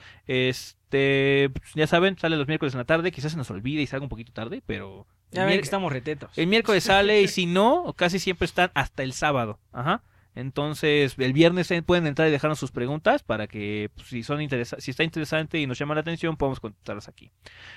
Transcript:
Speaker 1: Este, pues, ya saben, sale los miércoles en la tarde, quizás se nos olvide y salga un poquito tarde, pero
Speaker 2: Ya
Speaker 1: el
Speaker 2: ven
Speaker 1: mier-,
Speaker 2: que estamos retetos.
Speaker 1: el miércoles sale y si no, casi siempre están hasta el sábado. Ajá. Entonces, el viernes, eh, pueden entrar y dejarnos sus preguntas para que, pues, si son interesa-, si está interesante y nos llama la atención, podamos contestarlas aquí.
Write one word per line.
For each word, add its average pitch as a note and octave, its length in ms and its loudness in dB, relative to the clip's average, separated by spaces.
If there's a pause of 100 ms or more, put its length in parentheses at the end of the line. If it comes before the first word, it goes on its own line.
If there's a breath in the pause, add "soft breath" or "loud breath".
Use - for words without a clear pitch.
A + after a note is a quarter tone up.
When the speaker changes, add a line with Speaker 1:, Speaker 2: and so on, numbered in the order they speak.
(280 loud breath)
Speaker 1:
Este, C#3 1300 0
pues, - 220 -12
ya D#3 120 2
saben, F3+ 300 2
sale D#3+ 200 0
los C#3+ 100 -2
miércoles D3+ 260 -2
en B2+ 60 -6
la A#2+ 60 -6
tarde, E3 260 0
quizás D3+ 200 -6
se E3 60 -6
nos C3+ 120 -6
olvide B2+ 320 -4
y C#3 60 -2
salga C#3 160 -6
un C3+ 60 -8
poquito A2+ 240 -12
tarde, C3 320 -10
pero G2 420 -10 (240)
Speaker 2:
Ya F3+ 100 -4
Speaker 1:
el F#3+ 60 2
Speaker 2:
ven F#3 80 4
Speaker 1:
mier-, G3 60 2
Speaker 2:
que D3+ 40 -8
estamos F#3 260 -2
retetos. C3+ 460 -8
Speaker 1:
el E3 100 2
miércoles G#3 360 4
sale G3+ 380 6
y G3 60 6
si F#3+ 180 -2
no, G#3+ 520 4
casi F3+ 220 2
siempre F3+ 260 -2
están F3+ 280 0
hasta C#3 300 -2
el C3 100 -6
sábado. B2+ 460 0 (120)
Ajá. D3+ 320 -2 (320)
Entonces, C#3+ 840 0
el C3 120 2
viernes, E3 380 4
eh, E3+ 140 0
pueden F3 240 2
entrar D#3 200 2
y D#3 40 4
dejarnos D3+ 260 0
sus C3 140 -6
preguntas C#3+ 500 0
para G#2+ 260 -4
que, G#2+ 480 -6
pues, - 120 -20
si A#2+ 160 -8
son D3 180 -4
interesa-, C3+ 380 -4
si - 120 -8
está D3 120 -2
interesante D#3+ 560 -2
y C#3+ 80 -2
nos B2 100 -4
llama D3 160 -4
la D3+ 80 0
atención, D#3+ 360 -4
podamos C3+ 220 -2
contestarlas G#2+ 480 -12
aquí. - 240 -20 (460 loud breath)